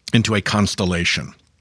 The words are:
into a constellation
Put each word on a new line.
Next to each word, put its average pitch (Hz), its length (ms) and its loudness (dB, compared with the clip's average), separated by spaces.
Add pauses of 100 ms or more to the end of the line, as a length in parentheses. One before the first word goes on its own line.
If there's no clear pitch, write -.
(120)
into 110 220 2
a 104 60 2
constellation 90 920 -2 (260)